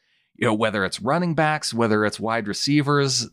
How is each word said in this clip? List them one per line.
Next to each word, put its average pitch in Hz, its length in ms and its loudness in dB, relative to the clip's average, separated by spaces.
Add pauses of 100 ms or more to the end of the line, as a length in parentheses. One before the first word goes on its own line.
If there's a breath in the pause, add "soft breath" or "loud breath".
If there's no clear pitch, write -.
(360)
you - 100 -2
know, 117 80 2
whether 107 320 0
it's - 160 -6
running 160 320 0
backs, 151 400 0
whether 107 320 2
it's 104 140 -4
wide 110 280 -2
receivers, 139 840 0